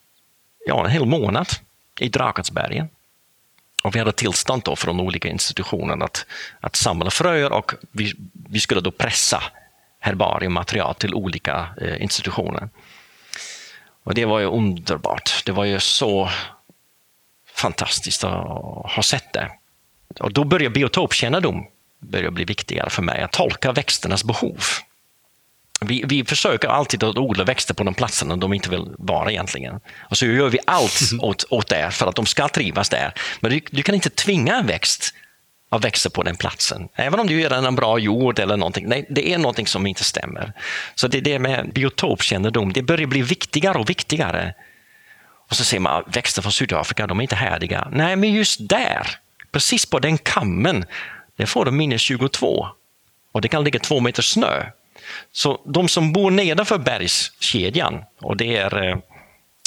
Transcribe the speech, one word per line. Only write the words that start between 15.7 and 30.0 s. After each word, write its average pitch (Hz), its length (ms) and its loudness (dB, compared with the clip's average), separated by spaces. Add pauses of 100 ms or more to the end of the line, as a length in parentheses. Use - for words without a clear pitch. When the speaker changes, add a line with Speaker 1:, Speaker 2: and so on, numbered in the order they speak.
Speaker 1:
så 98 500 2 (1300)
fantastiskt - 680 -2
att 95 80 0 (640)
ha 107 80 2
sett - 300 0
det. - 180 -4 (680)
Och 101 140 -2
då 143 100 4
började 143 300 4
biotopkännedom 139 920 2 (340)
börja 92 320 -2
bli 87 140 -4
viktigare - 440 -4
för - 120 -2
mig. 67 200 0
Att - 100 -2
tolka - 400 0
växternas 98 520 0
behov. - 400 -2 (1160)
Vi, 117 260 -2
vi 139 180 2
försöker 135 420 2
alltid 120 360 2
att 107 140 2
odla 113 260 2
växter - 300 0
på - 100 -2
de 95 100 0
platserna 90 420 -2
de 95 180 0
inte 95 160 -2
vill 90 180 -4 (100)
vara 92 340 0
egentligen. 90 480 -6 (200)
Och - 180 -4